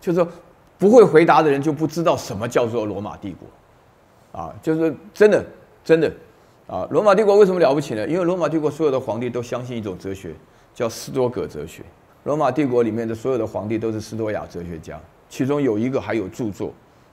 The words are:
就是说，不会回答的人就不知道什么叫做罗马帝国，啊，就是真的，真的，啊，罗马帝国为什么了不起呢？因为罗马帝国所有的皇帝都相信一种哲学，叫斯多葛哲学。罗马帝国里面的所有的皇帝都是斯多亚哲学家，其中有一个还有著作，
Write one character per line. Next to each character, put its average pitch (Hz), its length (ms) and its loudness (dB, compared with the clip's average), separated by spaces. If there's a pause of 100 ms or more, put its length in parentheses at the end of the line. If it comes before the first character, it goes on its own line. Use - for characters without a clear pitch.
就 180 120 -4
是 165 60 0
说， 170 100 2 (500)
不 185 100 4
会 226 160 10
回 156 200 6
答 160 180 6
的 156 80 2
人 139 100 2
就 151 120 0
不 151 140 -4
知 170 160 -4
道 160 140 2
什 110 200 -8
么 110 120 -6
叫 127 180 0
做 110 200 -4
罗 98 140 -6
马 92 160 -10
帝 98 180 -12
国， - 1080 -20
啊， 80 220 -12
就 160 120 0
是 160 200 0 (180)
真 208 180 6
的， 151 140 2 (400)
真 165 160 4
的， 120 120 0 (540)
啊， 92 240 -6
罗 170 120 2
马 208 120 6
帝 202 80 4
国 202 140 4
为 208 100 8
什 190 60 2
么 185 80 0
了 139 140 4
不 151 60 0
起 143 140 -6
呢？ 107 140 -4
因 156 100 -2
为 185 60 -2
罗 175 120 0
马 165 120 -2
帝 156 100 -2
国 151 120 0
所 151 160 -2
有 147 40 0
的 131 80 0
皇 110 220 -6
帝 123 80 -4
都 120 140 -6
相 123 220 -8
信 123 120 -10
一 117 40 -6
种 101 180 -8
哲 98 160 -10
学， 87 200 -12 (400)
叫 117 140 -4
斯 - 240 -12
多 127 160 0
葛 92 180 -6
哲 73 200 -12
学。 - 180 -18 (400)
罗 139 120 -4
马 147 140 0
帝 156 140 0
国 123 180 2
里 117 80 -2
面 113 160 -4
的 113 80 -6
所 113 160 -6
有 131 80 0
的 110 80 -2
皇 104 220 -8
帝 113 100 -2
都 113 140 -4
是 110 80 -6
斯 110 160 -12
多 110 160 -4
亚 82 140 -6
哲 87 180 -12
学 85 140 -12
家， 78 220 -16 (280)
其 - 160 -6
中 143 160 0
有 120 180 0
一 120 120 -2
个 131 100 -2
还 104 140 -4
有 101 140 -4
著 110 220 -6
作， 92 220 -8 (400)